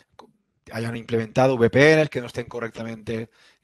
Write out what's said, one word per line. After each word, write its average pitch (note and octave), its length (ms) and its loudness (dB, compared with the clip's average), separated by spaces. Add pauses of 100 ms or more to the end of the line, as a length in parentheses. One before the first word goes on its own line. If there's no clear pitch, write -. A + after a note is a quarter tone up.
(720)
hayan A#2 240 -8
implementado A#2 600 0
V A#2 160 4
P D#3 320 6
Ns D3+ 60 -4
que B2+ 120 -8
no A#2+ 60 -12
estén A#2 180 -10
correctamente, A2+ 840 -10 (320)